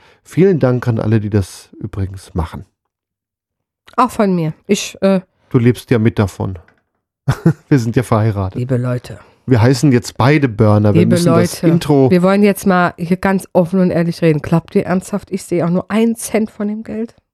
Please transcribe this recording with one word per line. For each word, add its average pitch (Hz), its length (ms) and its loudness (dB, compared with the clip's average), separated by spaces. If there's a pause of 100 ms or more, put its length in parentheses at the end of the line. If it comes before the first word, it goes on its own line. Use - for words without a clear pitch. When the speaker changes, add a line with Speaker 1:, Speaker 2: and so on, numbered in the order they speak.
(220)
Speaker 1:
Vielen 180 380 2
Dank 123 280 0
an 113 120 0
alle, 110 200 0
die 104 120 -6
das - 380 -4 (100)
übrigens 98 560 -10
machen. 80 300 -8 (1300)
Speaker 2:
Auch 240 140 0
von 196 240 0
mir. 156 180 -2 (140)
Ich, - 340 -4
äh 196 200 2 (280)
Speaker 1:
Du - 80 2
lebst 120 320 0
ja 123 80 2
mit 113 220 0
davon. 101 400 -4 (680)
<laughs> - 420 -2
Wir 147 100 4
sind 117 160 -2
ja 123 80 0
verheiratet. 104 560 -2
Speaker 2:
Liebe 123 180 -4
Leute. 123 420 -6 (280)
Speaker 1:
Wir 123 160 4
heißen 135 280 4
jetzt 120 240 0
beide 139 320 2
Burner. 107 460 2
Wir - 80 4
Speaker 2:
Liebe - 140 2
Speaker 1:
müssen 170 180 0
das 175 300 0
Speaker 2:
Leute, 175 100 4
Speaker 1:
Intro 143 380 4
Speaker 2:
wir 180 100 4
wollen 196 220 2
jetzt 202 240 0
mal 180 300 0
hier 180 200 -4
ganz 190 340 -2
offen 180 280 0
und 180 100 2
ehrlich 170 320 -4
reden. 156 220 2
Glaubt - 320 -2
ihr 202 100 0
ernsthaft, 185 460 -6
ich 190 120 -6
sehe 170 220 -4
auch 170 60 -2
nur 180 180 -4
einen 226 260 0
Cent - 360 -4
von 208 160 -8
dem 214 160 -8
Geld? 220 320 -10 (180)